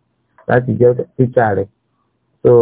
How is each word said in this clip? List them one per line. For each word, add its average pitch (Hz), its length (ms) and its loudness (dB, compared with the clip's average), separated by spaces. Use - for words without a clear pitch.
láti 127 260 -2
jẹ́ 123 200 2
teacher 120 460 -2
rẹ̀. 98 120 -6
So, 123 60 2